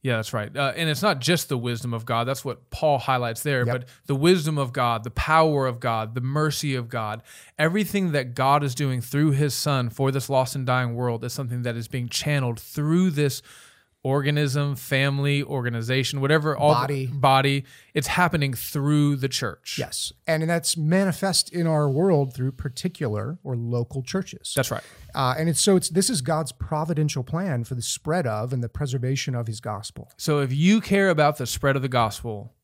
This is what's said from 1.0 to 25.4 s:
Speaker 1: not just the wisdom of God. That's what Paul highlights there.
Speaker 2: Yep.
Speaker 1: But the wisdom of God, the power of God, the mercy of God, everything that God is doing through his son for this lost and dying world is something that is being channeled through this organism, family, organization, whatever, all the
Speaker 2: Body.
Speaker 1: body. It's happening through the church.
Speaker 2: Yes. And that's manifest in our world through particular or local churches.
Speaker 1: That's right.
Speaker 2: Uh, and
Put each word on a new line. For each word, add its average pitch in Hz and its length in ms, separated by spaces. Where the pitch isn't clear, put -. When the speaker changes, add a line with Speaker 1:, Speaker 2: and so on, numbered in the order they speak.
Speaker 1:
not 180 200
just 151 280
the 139 80
wisdom 120 380
of 113 100
God. 117 200
That's 131 200
what - 260
Paul 147 280
highlights 123 460
there. 135 200
Speaker 2:
Yep. 120 80
Speaker 1:
But 127 60
the 143 100
wisdom 156 420
of 127 140
God, 117 320
the 120 80
power 156 560
of 117 100
God, 113 380
the 127 40
mercy 143 540
of 120 140
God, 113 340
everything 185 540
that 127 240
God 139 300
is 131 100
doing 131 260
through 147 300
his 139 240
son 127 360
for 135 200
this 131 180
lost 131 280
and 131 100
dying 123 300
world 117 280
is 123 80
something 123 300
that 120 140
is 117 100
being 120 220
channeled 131 500
through 165 540
this 143 300
organism, 143 720
family, 139 680
organization, 123 760
whatever, 147 360
all 147 180
the 147 60
Speaker 2:
Body. 135 260
Speaker 1:
body. 135 580
It's 143 140
happening 160 440
through 147 640
the 131 120
church. - 500
Speaker 2:
Yes. - 340
And 160 240
that's 170 260
manifest 180 760
in 175 160
our 151 200
world 143 460
through 131 180
particular 131 920
or 127 120
local 120 460
churches. - 540
Speaker 1:
That's 135 160
right. - 100
Speaker 2:
Uh, 131 240
and 160 100